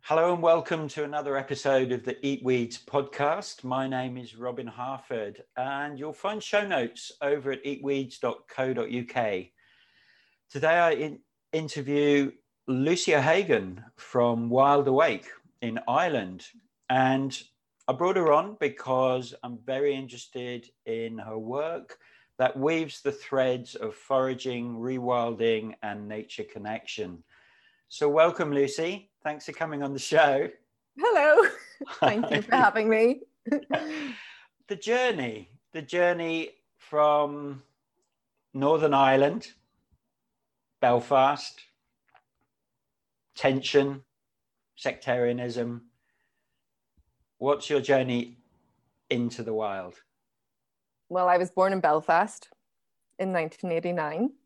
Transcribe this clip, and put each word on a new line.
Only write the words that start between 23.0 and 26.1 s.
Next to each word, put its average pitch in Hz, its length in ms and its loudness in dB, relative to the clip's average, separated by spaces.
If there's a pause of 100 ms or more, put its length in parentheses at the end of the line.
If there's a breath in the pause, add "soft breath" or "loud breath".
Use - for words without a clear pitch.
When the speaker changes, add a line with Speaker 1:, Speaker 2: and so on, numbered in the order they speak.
Speaker 1:
the 139 100 -2
threads 127 640 -2
of 107 200 -8
foraging, 127 840 -2
rewilding, 117 1040 0
and 104 260 -10
nature 107 360 -10